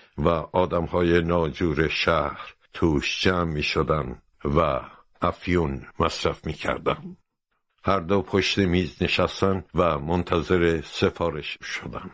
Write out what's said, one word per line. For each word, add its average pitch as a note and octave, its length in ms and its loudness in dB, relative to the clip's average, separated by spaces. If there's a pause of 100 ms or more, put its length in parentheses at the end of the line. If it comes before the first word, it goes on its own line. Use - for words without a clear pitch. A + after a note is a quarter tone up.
(180)
و D2 100 2 (240)
آدم‌های E2+ 680 2
ناجور D#2+ 680 0
شهر D2 680 -2 (180)
توش D2+ 500 0
جمع F#2 220 2
می‌شدن D2+ 800 -2 (220)
و C#2+ 360 2 (420)
افیون E2+ 640 0 (120)
مصرف - 480 -2
می‌کردن. D#2 680 -4 (680)
هر F#2+ 160 2
دو F#2 220 0
پشت - 360 0
میز F#2 440 2
نشستن F#2 600 0 (100)
و E2 240 2
منتظر E2+ 840 2
سفارش E2 840 -4
شدن. - 520 -10